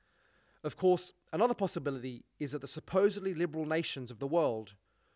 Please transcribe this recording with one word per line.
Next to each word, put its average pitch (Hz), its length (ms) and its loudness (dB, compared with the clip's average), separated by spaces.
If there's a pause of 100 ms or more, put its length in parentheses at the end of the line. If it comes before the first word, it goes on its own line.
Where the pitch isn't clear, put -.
(640)
Of 147 140 -6
course, 180 360 2 (200)
another 233 220 2
possibility 135 680 -4 (140)
is 139 140 -4
that 143 80 -4
the 131 80 -10
supposedly 190 680 2
liberal 160 320 -2
nations 151 460 -2
of 110 80 -10
the 139 80 -2
world, 131 460 2 (420)